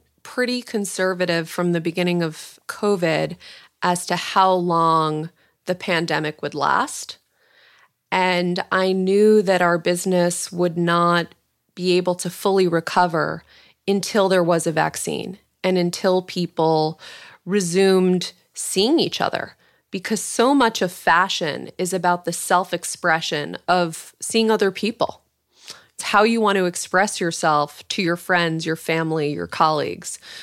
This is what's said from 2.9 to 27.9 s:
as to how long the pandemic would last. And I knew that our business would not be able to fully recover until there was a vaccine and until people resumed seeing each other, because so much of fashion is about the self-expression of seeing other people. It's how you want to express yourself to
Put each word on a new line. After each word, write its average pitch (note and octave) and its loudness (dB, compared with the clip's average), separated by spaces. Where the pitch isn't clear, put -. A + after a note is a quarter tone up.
as F3+ 0
to F3 -2
how F#3+ 2
long E3 2
the F3+ -2
pandemic D#3+ -2
would D3+ -6
last. D3 -2
And F3+ 0
I F#3+ 2
knew G3+ 4
that F3+ 2
our F3 4
business F3 0
would F3 -2
not E3+ 2
be F3+ 0
able F3+ 0
to F3 -8
fully F#3+ 2
recover E3 0
until G3 0
there F#3 4
was E3+ 0
a E3 0
vaccine D#3 -4
and F#3 0
until F#3 0
people D#3+ -2
resumed F#3 2
seeing A#3+ 0
each - -2
other, - -4
because F#3+ -4
so C4 2
much A#3 2
of F3+ 0
fashion E3 0
is F3+ -4
about F3 0
the E3+ -4
self-expression E3+ -2
of F3 0
seeing A3+ 2
other G3 2
people. - -4
It's - -12
how G#3 4
you A3+ 2
want G3+ 2
to F#3 2
express F3+ 0
yourself D#3 0
to - -4